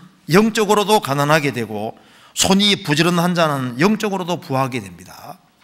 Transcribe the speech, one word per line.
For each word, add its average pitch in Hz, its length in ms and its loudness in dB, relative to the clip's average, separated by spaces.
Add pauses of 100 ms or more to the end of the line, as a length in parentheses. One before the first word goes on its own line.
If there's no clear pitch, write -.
(300)
영적으로도 208 720 2
가난하게 143 520 0
되고 110 460 -8 (360)
손이 196 480 2
부지런한 170 520 0
자는 139 460 -2
영적으로도 190 600 -2
부하게 135 400 -4
됩니다. 92 580 -18 (260)